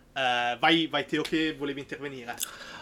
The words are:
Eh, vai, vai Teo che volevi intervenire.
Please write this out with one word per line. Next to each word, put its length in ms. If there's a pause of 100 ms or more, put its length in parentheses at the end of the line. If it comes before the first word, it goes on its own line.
(120)
Eh, 480
vai, 280
vai 180
Teo 160
che 320
volevi 260
intervenire. 600 (400)